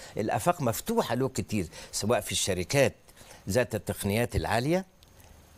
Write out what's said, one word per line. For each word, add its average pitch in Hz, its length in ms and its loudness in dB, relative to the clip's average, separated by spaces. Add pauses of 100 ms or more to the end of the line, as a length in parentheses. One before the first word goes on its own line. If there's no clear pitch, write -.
(180)
الآفاق 123 440 0
مفتوحة 131 540 0
له 131 140 2
كتير، 104 360 -2 (260)
سواء 107 280 2
في - 120 -6
الشركات 101 640 2 (560)
ذات 110 260 2
التقنيات 104 600 -2
العالية، 117 500 0 (720)